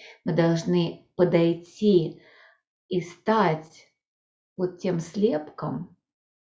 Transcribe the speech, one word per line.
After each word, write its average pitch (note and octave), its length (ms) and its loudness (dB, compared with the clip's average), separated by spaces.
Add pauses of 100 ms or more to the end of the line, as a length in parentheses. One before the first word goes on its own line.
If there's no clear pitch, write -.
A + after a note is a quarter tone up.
(240)
Мы F3 80 -4
должны E3+ 760 0 (100)
подойти E3+ 1040 0 (680)
и F#3 140 -2
стать F3+ 840 -2 (680)
вот F3+ 220 -4
тем F3 220 -2
слепком, G#3 960 -4 (500)